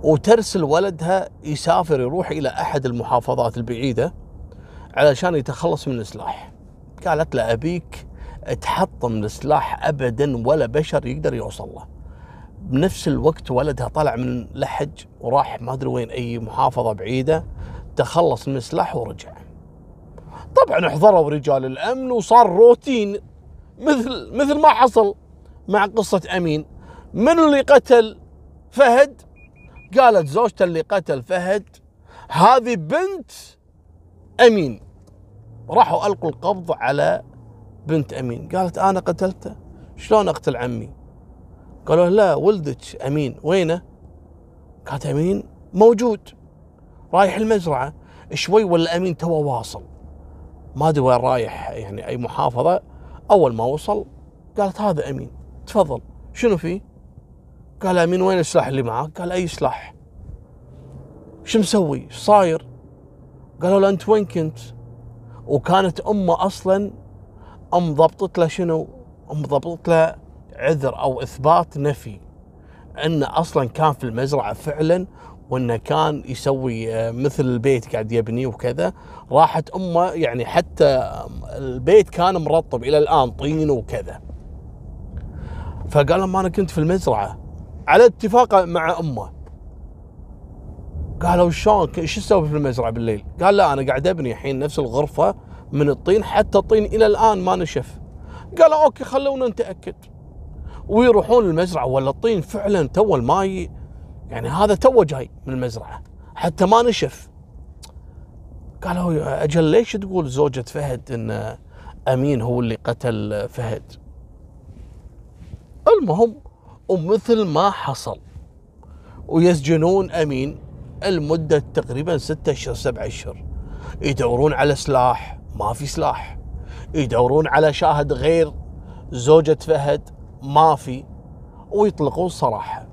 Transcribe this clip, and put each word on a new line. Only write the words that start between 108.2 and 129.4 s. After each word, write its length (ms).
قالوا: 600
"أجل 200
ليش 300
تقول 340
زوجة 400
فهد 440
إن 460
أمين 340
هو 180
اللي 160
قتل 720
فهد؟" 440
المهم 480
ومثل 580
ما 220
حصل، 500
ويسجنون 840
أمين 480
المدة 540
تقريبًا 580
ستة 340
أشهر، 220
سبعة 320
أشهر، 400
يدورون 520
على 220
سلاح، 640
ما 180
في 140
سلاح، 500
يدورون 540
على 260
شاهد 400
غير 400
زوجة 500